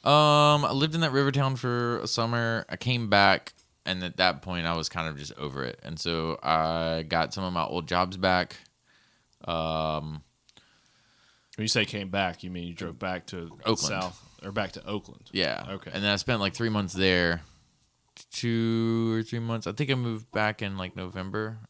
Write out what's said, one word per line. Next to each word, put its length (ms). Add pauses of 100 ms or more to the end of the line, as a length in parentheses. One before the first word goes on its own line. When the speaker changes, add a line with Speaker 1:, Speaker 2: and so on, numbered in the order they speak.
Speaker 1:
Um, 580
I 60
lived 240
in 60
that 100
river 200
town 240
for 440
a 80
summer. 640
I 60
came 340
back, 440 (320)
and 180
at 140
that 240
point, 260
I 80
was 140
kind 180
of 100
just 200
over 260
it. 180
And 180
so 440
I 640
got 260
some 100
of 100
my 100
old 240
jobs 300
back. 400 (880)
Um, 800 (1300)
Speaker 2:
When 80
you 60
say 160
came 240
back, 340
you 80
mean 160
you 60
drove 260
back 280
to 180
the 60 (140)
Speaker 1:
Oakland. 140
Speaker 2:
South 640
or 80
back 220
to 120
Oakland? 460
Speaker 1:
Yeah. 380
Speaker 2:
Okay. 240
Speaker 1:
And 100
then 80
I 60
spent, 240
like, 120
three 160
months 240
there, 500 (880)
two 840
or 80
three 160
months. 280
I 40
think 180
I 60
moved 360
back 300
in, 160
like, 180
November. 640 (100)